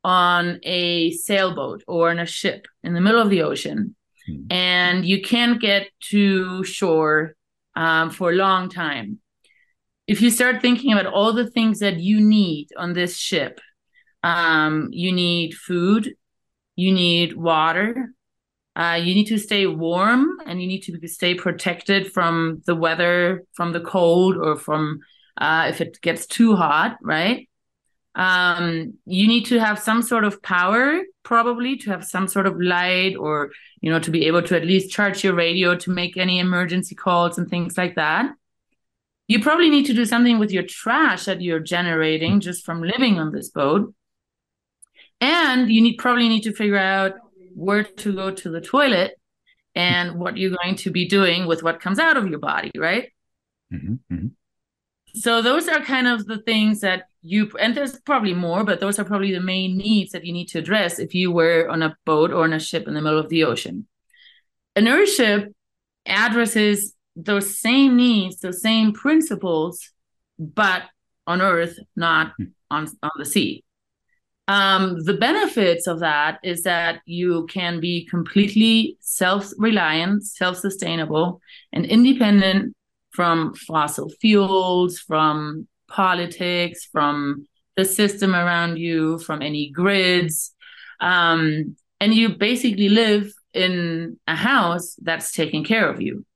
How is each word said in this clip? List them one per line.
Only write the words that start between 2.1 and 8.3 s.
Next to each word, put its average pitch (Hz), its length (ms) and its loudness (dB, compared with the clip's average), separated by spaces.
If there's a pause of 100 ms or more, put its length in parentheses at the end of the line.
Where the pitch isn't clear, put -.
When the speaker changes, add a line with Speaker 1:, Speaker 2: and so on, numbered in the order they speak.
Speaker 1:
on 170 80 -2
a 170 80 -4
ship - 400 -6 (160)
in 170 120 -4
the 175 60 -2
middle 220 200 6
of 208 100 2
the 180 120 4
ocean, 151 520 -4 (320)
Speaker 2:
Hmm. - 240 -10
Speaker 1:
and 180 560 0
you 190 160 0
can't 240 380 2
get 202 280 0 (220)
to 190 540 2
shore, 160 720 0 (400)
um, 165 340 0
for 175 200 -2